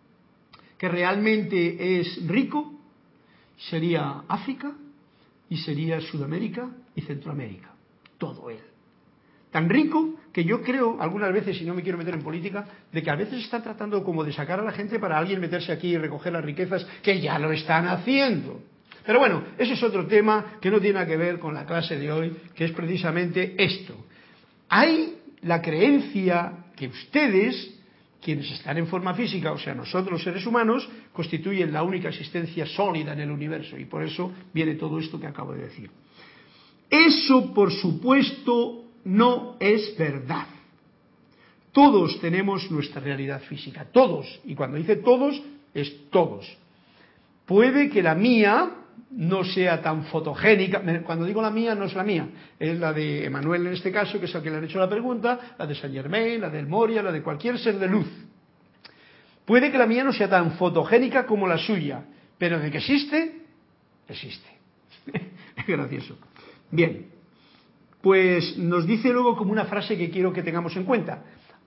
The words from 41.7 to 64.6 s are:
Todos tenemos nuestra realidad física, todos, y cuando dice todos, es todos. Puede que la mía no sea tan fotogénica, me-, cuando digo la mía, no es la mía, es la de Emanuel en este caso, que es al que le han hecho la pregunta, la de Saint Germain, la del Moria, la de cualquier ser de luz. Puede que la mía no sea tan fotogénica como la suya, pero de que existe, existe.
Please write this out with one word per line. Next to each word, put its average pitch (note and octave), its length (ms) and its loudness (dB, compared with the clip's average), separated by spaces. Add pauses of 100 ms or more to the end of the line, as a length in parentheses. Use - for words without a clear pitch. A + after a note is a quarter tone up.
Todos G#3+ 500 8
tenemos F#3+ 500 -2
nuestra C#3+ 300 -4
realidad C3+ 400 -6
física, C#3 500 -14
todos, F#3 540 4
y F3+ 100 -8
cuando C#3 220 -4
dice E3+ 180 2
todos, B3 440 4 (360)
es - 340 -8
todos. B2+ 480 0 (880)
Puede C4 440 6
que G#3+ 120 2
la D#3+ 140 4
mía A3+ 560 4 (400)
no F#3+ 320 0
sea D#3+ 380 0
tan D#3 240 -2
fotogénica, F#3+ 720 2
me-, E3+ 220 0
cuando E3 240 -4
digo G#3 160 -2
la A3 80 0
mía, A3+ 260 0
no G3 100 -4
es E3 100 -6
la F#3 80 -2
mía, E3+ 240 0 (320)
es E3 200 -2
la D#3+ 120 0
de D3+ 340 -2
Emanuel D#3 420 -2
en F3+ 60 -4
este F#3 180 -4
caso, G3+ 280 -2
que F3 60 -8
es E3+ 100 -6
al D#3+ 80 -6
que D#3 60 -6
le D#3 80 -4
han D#3 60 -6
hecho E3 160 -4
la F#3 100 2
pregunta, A#3+ 680 -2
la E3 80 -6
de D3 100 -6
Saint C3+ 200 -8
Germain, G#3+ 460 -2
la F3 80 -4
del D3+ 180 -6
Moria, A3 340 2
la G3 100 -2
de D#3 100 -4
cualquier D#3+ 360 -4
ser A3 220 0
de F#3+ 80 0
luz. F#3+ 200 2 (1400)
Puede B3 260 6
que C4+ 60 0
la A#3+ 80 6
mía A#3 180 2
no C4+ 80 2
sea G3 180 0
tan F3 240 4
fotogénica A3+ 720 2
como G#3 220 0
la E3 100 2
suya, D3+ 460 -2 (340)
pero E3+ 220 0
de D3 120 -4
que C#3+ 80 -4
existe, D4 640 0 (640)
existe. - 420 -16 (560)